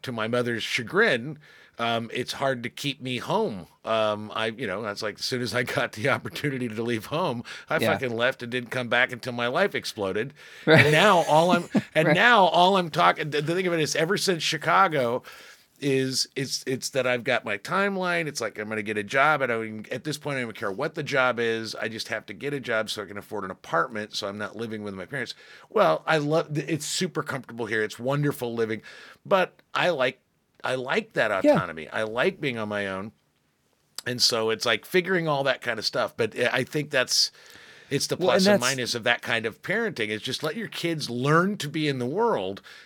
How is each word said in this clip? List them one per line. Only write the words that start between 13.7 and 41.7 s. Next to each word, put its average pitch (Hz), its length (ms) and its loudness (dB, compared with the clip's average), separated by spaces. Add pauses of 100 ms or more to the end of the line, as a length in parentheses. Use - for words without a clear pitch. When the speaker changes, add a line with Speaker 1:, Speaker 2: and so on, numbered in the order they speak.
Speaker 1:
it 170 60 2
is, 147 160 0
ever 165 220 2
since 165 260 0
Chicago, 151 800 2 (580)
is 131 540 2
it's, 139 300 -4
it's 131 260 -4
that 127 140 0
I've 123 180 0
got 120 200 0
my 104 140 -4
timeline. 180 720 -2
It's 147 120 -8
like, 110 180 -4
I'm 107 120 -6
gonna 107 140 -4
get 104 140 -4
a 104 60 -2
job. 139 380 2
I 131 60 0
don't 113 180 -2
even, 110 260 -10
at 127 120 -6
this 147 140 -6
point, 147 180 -6
I 131 40 -4
don't 120 100 -4
even 104 60 -12
care 104 160 -4
what 135 240 -4
the 160 80 -4
job 127 360 2
is. 113 360 -2
I - 140 -4
just 110 180 -10
have 110 200 -6
to 110 60 -12
get 131 200 -8
a 143 60 -4
job 110 300 -2
so 107 120 -6
I 101 40 -8
can 101 120 -12
afford 101 260 -8
an 95 80 -8
apartment, 117 640 -4
so 104 120 -6
I'm 101 100 -8
not 104 180 -8
living 110 280 -8
with 104 100 -8
my 95 120 -10
parents. 123 280 -8 (360)
Well, 165 360 2
I 156 140 2
love, 151 380 0
it's 151 280 -4
super 160 380 -4
comfortable 120 420 -8
here. 110 180 0
It's 107 160 -6
wonderful 131 540 0
living, 113 280 0 (440)
but 185 280 2 (200)
I 156 160 2
like, 131 300 0 (440)
I 127 120 -2
like 139 380 -4
that 107 300 2
Speaker 2:
Yeah. - 120 6
Speaker 1:
autonomy. 82 340 -4
I 110 140 -2
like 127 360 0
being 127 180 -4
on 107 120 -4
my 101 180 -2
own. 95 240 -6 (960)
And 123 160 -4
so 110 280 2
it's 110 160 -2
like 113 200 0
figuring 180 420 0
all 139 160 0
that 135 180 0
kind 117 180 -4
of 101 60 -4
stuff. 117 300 -2
But 110 220 -2
I 123 260 0
think 147 280 -6
that's, - 400 2 (580)
it's 139 180 0
the 139 80 -2
Speaker 2:
Well, 170 140 0
Speaker 1:
plus 185 160 6
Speaker 2:
and 202 100 6
Speaker 1:
and 190 80 4
Speaker 2:
that's 123 80 4
Speaker 1:
minus 123 240 -2
of 117 80 -6
that 120 180 2
kind 113 240 -2
of 107 160 -6
parenting. 175 480 -2
It's 107 140 -4
just 127 200 -6
let 156 120 -4
your 214 120 -8
kids 156 420 -4
learn 156 480 4
to 147 120 -8
be 151 180 -2